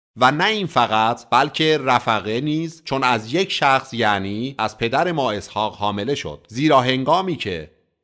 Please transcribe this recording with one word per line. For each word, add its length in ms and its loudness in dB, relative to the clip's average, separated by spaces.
"و 140 6
نه 140 0
این 220 0
فقط، 600 0
بلکه 540 2
رفقه 580 0
نیز 420 -4
چون 200 -4
از 300 0
یک 180 -2
شخص، 420 0
یعنی 640 -2
از 200 -4
پدر 340 0
ما 200 0
اسحاق 440 -4
حامله 400 -2
شد، 340 -10
زیرا 320 2
هنگامی 540 0
که 360 -8